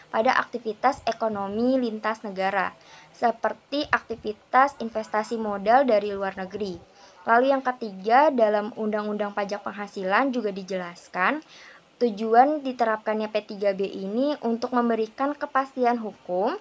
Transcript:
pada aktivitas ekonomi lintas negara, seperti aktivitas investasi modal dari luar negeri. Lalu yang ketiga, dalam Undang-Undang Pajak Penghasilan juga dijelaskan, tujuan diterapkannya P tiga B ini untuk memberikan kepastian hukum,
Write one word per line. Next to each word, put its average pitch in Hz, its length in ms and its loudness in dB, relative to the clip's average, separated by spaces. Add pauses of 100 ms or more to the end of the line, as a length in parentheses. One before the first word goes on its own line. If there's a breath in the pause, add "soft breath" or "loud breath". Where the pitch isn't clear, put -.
(140 loud breath)
pada 226 240 2
aktivitas 240 720 -2
ekonomi 214 640 -2
lintas 220 480 -2
negara, 190 480 -2 (400 loud breath)
seperti 233 800 -2
aktivitas 226 880 0
investasi 220 640 -4
modal 208 400 4
dari 208 320 2
luar 190 240 -6
negeri. 190 400 -8 (480 loud breath)
Lalu 240 240 6
yang 262 160 2
ketiga, 240 640 4
dalam 214 480 2
Undang-Undang 208 560 -4
Pajak 202 320 -4
Penghasilan 202 640 -2
juga 214 240 -4
dijelaskan, 185 880 -4 (560 loud breath)
tujuan 233 640 4
diterapkannya 220 720 -2
P 208 80 0
tiga 202 320 -2
B 196 160 -4
ini 220 480 -2
untuk 233 320 -4
memberikan 240 640 0
kepastian 262 640 -2
hukum, 208 640 -4